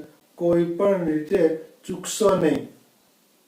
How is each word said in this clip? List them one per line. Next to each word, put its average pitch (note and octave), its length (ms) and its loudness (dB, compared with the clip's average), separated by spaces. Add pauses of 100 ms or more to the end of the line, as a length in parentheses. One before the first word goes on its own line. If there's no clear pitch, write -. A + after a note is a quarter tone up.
(360)
કોઈ F3 280 2
પણ F3 420 0
રીતે D#3 600 0 (220)
ચૂકશો F#3 480 0
નહીં. D#3 320 0 (800)